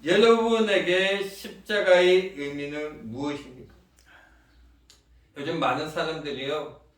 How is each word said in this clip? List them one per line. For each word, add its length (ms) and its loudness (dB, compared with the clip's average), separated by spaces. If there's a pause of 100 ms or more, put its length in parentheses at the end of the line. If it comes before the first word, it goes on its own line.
여러분에게 1200 2
십자가의 1080 2
의미는 720 -10
무엇입니까? 640 -10 (1600)
요즘 220 -6
많은 300 -2
사람들이요 920 -8 (180)